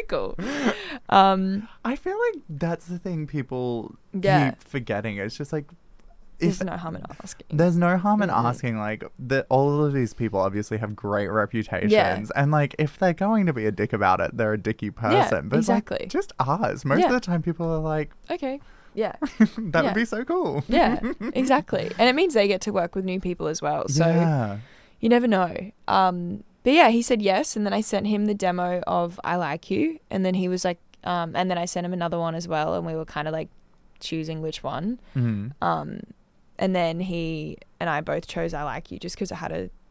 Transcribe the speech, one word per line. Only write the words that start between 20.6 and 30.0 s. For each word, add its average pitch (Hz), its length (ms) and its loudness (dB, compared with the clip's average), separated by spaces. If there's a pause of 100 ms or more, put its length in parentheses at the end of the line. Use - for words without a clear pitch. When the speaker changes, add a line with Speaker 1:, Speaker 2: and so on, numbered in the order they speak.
Speaker 1:
Yeah, 254 300 2 (200)
Speaker 2:
<laughs> 226 160 -8
Speaker 1:
exactly. 262 640 0
And 233 100 6
it 254 60 4
means 330 200 2
they 202 140 6
get 190 140 0
to 214 100 -4
work 175 220 0
with 190 100 -4
new 185 160 -2
people 175 260 -4
as 156 160 -2
well. 151 260 -2
So 151 180 2
Speaker 2:
Yeah. 151 520 2 (420)
Speaker 1:
you 226 80 0
never 240 200 6
know. 185 260 2 (340)
Um, 185 540 2 (200)
but 254 120 4
yeah, 311 160 8
he 233 120 4
said 233 200 0
yes, 202 340 2
and 208 80 0
then 202 80 0
I 202 100 2
sent 202 240 -2
him 208 200 2
the 208 80 0
demo 180 520 0
of 175 380 -2
"I 175 120 0
Like 160 340 -4
You," 311 280 0 (120)